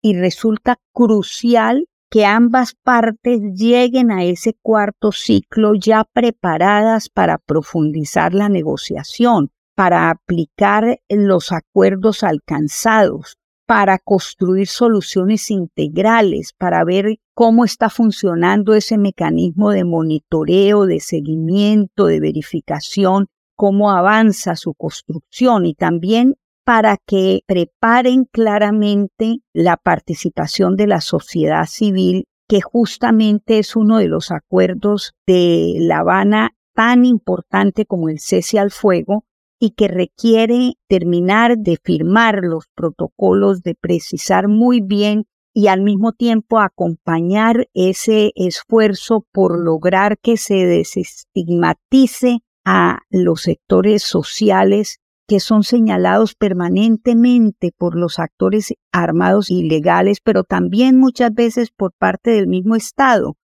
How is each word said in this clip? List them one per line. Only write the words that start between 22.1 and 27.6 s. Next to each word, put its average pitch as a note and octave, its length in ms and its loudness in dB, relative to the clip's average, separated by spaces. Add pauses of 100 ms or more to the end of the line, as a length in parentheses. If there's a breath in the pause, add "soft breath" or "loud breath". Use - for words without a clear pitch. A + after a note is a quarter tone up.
verificación, D#3+ 1080 -4 (280)
cómo G3+ 340 0
avanza G3 680 2
su - 180 -10
construcción F#3 880 -4
y E3 80 -2
también F#3+ 640 0 (280)
para A3 320 2
que F#3+ 500 0
preparen A#3+ 840 0